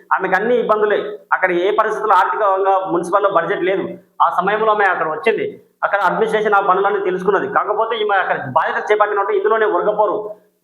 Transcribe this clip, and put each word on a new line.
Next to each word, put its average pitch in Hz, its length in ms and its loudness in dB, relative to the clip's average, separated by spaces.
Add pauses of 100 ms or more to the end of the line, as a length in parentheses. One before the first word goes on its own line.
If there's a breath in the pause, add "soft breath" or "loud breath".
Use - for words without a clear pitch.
(120)
ఆమెకు 185 240 0
అన్ని 226 200 0
ఇబ్బందులే. 214 600 0 (140)
అక్కడ 185 200 0
ఏ 175 180 0
పరిస్థితుల్లో 214 460 2
ఆర్థికంగా 190 680 2
మున్సిపల్లో 175 440 0
బడ్జెట్ 170 320 0
లేదు. 185 260 -2 (340)
ఆ 165 80 4
సమయంలో 208 420 0
ఆమె 208 120 2
అక్కడ 165 240 0
వచ్చింది, 156 540 -4 (220)
అక్కడ 202 160 0
అడ్మినిస్ట్రేషన్ 208 540 0
ఆ 202 60 4
పనులన్నీ 196 400 2
తెలుసుకున్నది. 180 480 0
కాకపోతే 214 480 0
ఈమె 208 200 0
అక్కడ 175 300 -2
బాధ్యత 202 460 -2
చేపట్టినట్టు 208 400 0
ఇందులోనే 214 340 2
ఉరగపోరు 190 640 0 (340)